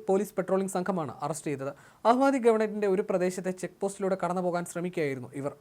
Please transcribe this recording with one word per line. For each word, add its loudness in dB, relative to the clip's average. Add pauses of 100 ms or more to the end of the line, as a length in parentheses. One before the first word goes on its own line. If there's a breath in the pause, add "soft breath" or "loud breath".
പോലീസ് 2
പെട്രോളിംഗ് 0
സംഘമാണ് -2
അറസ്റ്റ് -6
ചെയ്തത്. -4 (320 loud breath)
അഹമ്മദി 6
ഗവൺമെന്റിന്റെ 2
ഒരു 4
പ്രദേശത്തെ 0
ചെക്ക് -10
പോസ്റ്റിലൂടെ -2
കടന്നുപോകാൻ -2
ശ്രമിക്കുകയായിരുന്നു -4
ഇവർ. -6